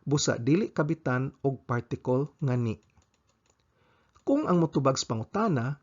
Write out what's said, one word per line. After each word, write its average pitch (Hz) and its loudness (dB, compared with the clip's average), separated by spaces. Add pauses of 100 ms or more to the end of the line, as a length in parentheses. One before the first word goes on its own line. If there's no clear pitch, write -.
Busa 139 0
dili 143 2
kabitan 143 -2
og 135 -4
particle 127 -2
nga 127 0
ni. 113 -2 (1400)
Kung 285 2
ang 175 4
motubag 135 2
sa - -4
pangutana 131 -2